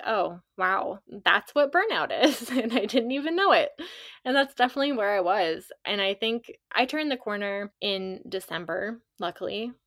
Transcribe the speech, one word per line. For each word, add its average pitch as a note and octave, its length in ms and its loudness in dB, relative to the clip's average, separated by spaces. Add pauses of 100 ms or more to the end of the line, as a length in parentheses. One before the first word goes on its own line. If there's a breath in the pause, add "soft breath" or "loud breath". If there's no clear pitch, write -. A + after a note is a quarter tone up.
"Oh, F3 340 0 (180)
wow, F#3+ 420 0 (240)
that's G#3+ 300 0
what C#4+ 180 4
burnout F4 400 2 (140)
is." C#4 240 2
<laughs> B3+ 80 0
And A3+ 160 -2
I A3 120 2
didn't A#3 260 0
even C#4+ 240 -2
know F#4+ 160 4
it. - 180 6 (560 loud breath)
And B3+ 100 2
that's C#4 200 2
definitely C#4 380 2
where G#3 220 2
I F#3+ 60 2
was. F3 500 0 (140)
And G3+ 160 -2
I G3 140 2
think A3+ 360 -2 (220)
I B3 120 4
turned D4+ 260 -2
the C4 60 -2
corner G3+ 540 -4 (100)
in F#3+ 460 -4
December, F#3 720 -6 (200)
luckily, G3+ 540 -6 (140)